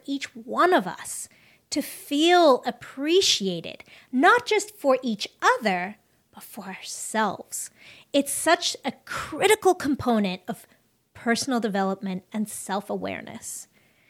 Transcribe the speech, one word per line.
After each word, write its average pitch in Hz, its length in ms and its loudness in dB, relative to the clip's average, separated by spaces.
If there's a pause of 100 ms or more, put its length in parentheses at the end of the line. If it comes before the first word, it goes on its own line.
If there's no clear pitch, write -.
each 277 280 -8
one 247 400 0
of 220 140 2
us - 400 -12 (420)
to 302 120 -4
feel 311 840 4
appreciated, 262 1160 -2 (260)
not 370 360 4
just 415 280 0
for 262 300 2
each 226 240 -4 (140)
other, 208 560 0 (360)
but - 100 -20
for - 200 -18
ourselves. - 1040 -6 (440)
It's - 180 2
such - 540 0
a 254 80 -4 (100)
critical - 720 2
component 226 720 0
of - 180 -10 (480)
personal 233 460 -2
development 196 720 -2
and 214 160 -4
self-awareness. - 1200 -8 (420)